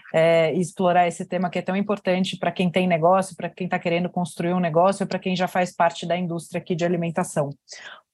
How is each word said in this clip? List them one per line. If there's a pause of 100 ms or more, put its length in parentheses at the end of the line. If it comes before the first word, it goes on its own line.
(140)
é,
e
explorar
esse
tema
que
é
tão
importante
pra
quem
tem
negócio,
pra
quem
tá
querendo
construir
um
negócio,
pra
quem
já
faz
parte
da
indústria
aqui
de
alimentação. (640)